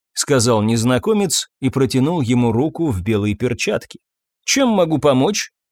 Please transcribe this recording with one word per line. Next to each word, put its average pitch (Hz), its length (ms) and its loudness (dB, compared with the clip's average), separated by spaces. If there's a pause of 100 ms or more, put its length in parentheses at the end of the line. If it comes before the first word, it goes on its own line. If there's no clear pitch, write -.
(140)
сказал 120 480 2
незнакомец 113 840 0 (140)
и 131 80 0
протянул 135 520 0
ему 120 300 2
руку 156 400 -2
в 92 100 -4
белой 104 340 -2
перчатке. - 640 -6 (460)
"Чем 269 240 2
могу 175 280 0
помочь?" 139 540 0 (200)